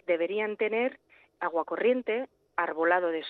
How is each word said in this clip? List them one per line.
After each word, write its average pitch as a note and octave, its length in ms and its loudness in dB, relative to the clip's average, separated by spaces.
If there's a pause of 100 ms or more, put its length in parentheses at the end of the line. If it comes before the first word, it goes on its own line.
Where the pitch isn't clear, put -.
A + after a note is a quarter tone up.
deberían G3 500 -2
tener A3+ 440 -2 (400)
agua E3 260 0
corriente, A#3+ 640 0 (280)
arbolado E3+ 540 2
de D#3+ 200 -4